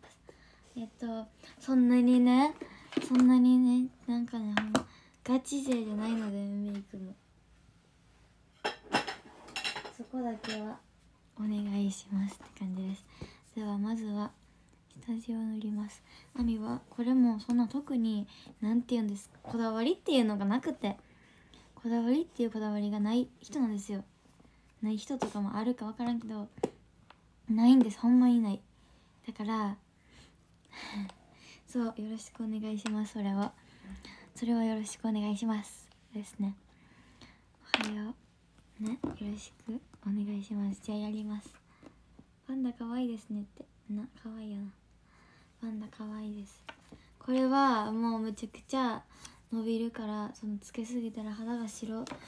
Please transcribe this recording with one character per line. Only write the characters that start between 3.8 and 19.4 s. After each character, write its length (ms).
な 100
ん 80
か 140
ね、 200
ほ 60
ん 60
ま、 160
ガ 160
チ 220
勢 220
じ 80
ゃ 40
な 120
い 60
の 180
で、 60
メ 400
イ 40
ク 160
も。 180
そ 80
こ 160
だ 140
け 260
は、 180
お 40
願 440
い 60
し 200
ま 160
す 80
っ 20
て 220
感 160
じ 80
で 120
す。 100
で 80
は、 140
ま 180
ず 100
は、 260
下 140
地 140
を 40
塗 220
り 120
ま 180
す。 140
あ 80
み 140
は、 320
こ 140
れ 100
も 260
そ 140
ん 40
な 100
特 300
に、 300
な 120
ん 80
て 140
言 60
う 20
ん 40
で 100
す 120
か、 140